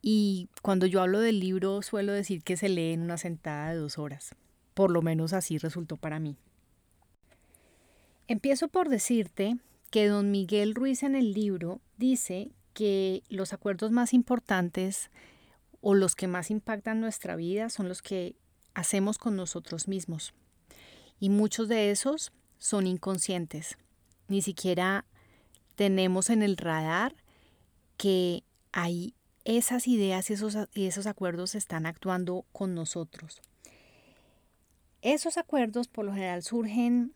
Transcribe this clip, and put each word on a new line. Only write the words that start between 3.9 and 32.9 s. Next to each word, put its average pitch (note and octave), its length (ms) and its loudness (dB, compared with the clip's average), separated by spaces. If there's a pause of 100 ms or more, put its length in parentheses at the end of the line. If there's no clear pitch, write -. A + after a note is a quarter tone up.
horas. D3 380 -10 (400)
Por G3 160 6
lo E3+ 100 4
menos D#3+ 320 0
así F3 240 -2
resultó D#3+ 400 -6
para D#3 220 -6
mí. D3 180 -6 (1900)
Empiezo C4+ 400 2
por F4+ 220 2
decirte A3 680 0 (340)
que G#3+ 180 4
don G3+ 220 4
Miguel G#3 440 2
Ruiz C4 280 0
en C#4 120 2
el A#3+ 180 2
libro F#3+ 480 -2 (160)
dice A#3+ 540 0 (240)
que G3 560 2
los F#3+ 240 -4
acuerdos G3+ 380 -2
más A#3+ 200 4
importantes G3 1000 2 (680)
o G3+ 140 4
los F#3+ 200 6
que F#3+ 120 -4
más F3+ 240 -4
impactan A3 500 -4
nuestra G#3+ 340 -6
vida F#3+ 360 -4
son F#3 180 -4
los F3+ 140 -8
que F3+ 340 -6 (380)
hacemos G3 420 0
con G#3+ 200 -2
nosotros E3+ 520 -6
mismos. E3+ 460 -6 (840)
Y G3 120 0
muchos G#3+ 380 2
de G#3+ 220 2
esos C#4 440 -2 (240)
son G3 280 0
inconscientes. F3+ 920 -4 (500)
Ni G3 140 2
siquiera F#3 640 0 (720)
tenemos F#3+ 540 2
en G#3+ 120 4
el G3 140 2
radar E3 580 0 (840)
que F3+ 460 2 (300)
hay F3 420 -4 (300)
esas A#3+ 420 0
ideas G3 440 2
y - 20 0
esos, G#3 240 -2 (180)
y G3 120 0
esos F#3+ 200 -4
acuerdos F3+ 480 -4
están E3 320 -4
actuando F3+ 640 -4
con F#3+ 240 -4
nosotros. E3 680 -8 (1600)